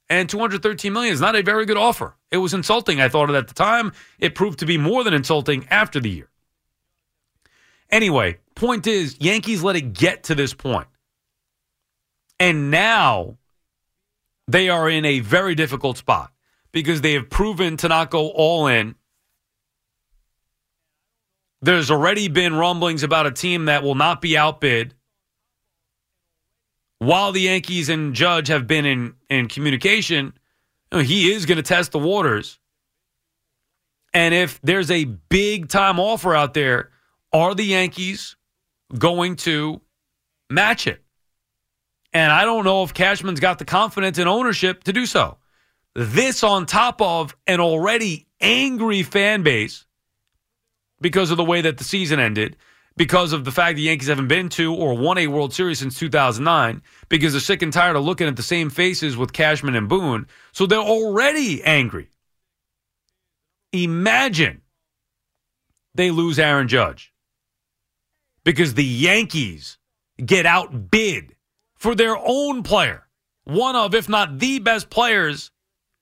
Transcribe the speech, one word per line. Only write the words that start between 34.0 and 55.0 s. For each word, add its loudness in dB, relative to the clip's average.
And 4
if 0
there's 0
a 0
big-time 0
offer 0
out 2
there, 0
are 2
the -4
Yankees -4
going 0
to -4
match 0
it? -8
And 4
I 6
don't 0
know 2
if -8
Cashman's 0
got 2
the -12
confidence 0
in 0
ownership 0
to -4
do -2
so. 0
This 0
on 2
top 0
of -2
an 2
already 0
angry 0
fan 0
base 0
because 0
of 0
the 0
way 0
that 0
the -12
season -2
ended, -2
because 2
of -4
the -6
fact 0
the -4
Yankees -2
haven't 0
been 0
to -4
or -2
won 0